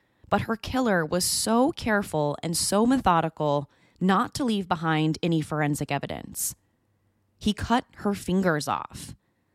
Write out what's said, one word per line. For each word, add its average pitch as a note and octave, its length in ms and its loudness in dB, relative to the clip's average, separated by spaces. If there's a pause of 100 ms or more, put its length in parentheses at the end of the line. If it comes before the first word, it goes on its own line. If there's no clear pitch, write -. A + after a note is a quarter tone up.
(300)
but G3+ 120 2
her A3+ 140 -4
killer G#3+ 500 0
was F3 200 -2
so A#3+ 460 2
careful G3+ 720 -2
and E3 120 -4
so G#3 300 2
methodical E3 840 2 (300)
not F#3+ 360 2
to D4 80 -2
leave G3+ 240 -2
behind D#3+ 560 0
any E3 180 2
forensic D3+ 500 -2
evidence. - 640 -6 (840)
He G#3 160 -2
cut - 320 0 (100)
her G3+ 180 -2
fingers F3+ 540 0
off. - 480 -8 (400)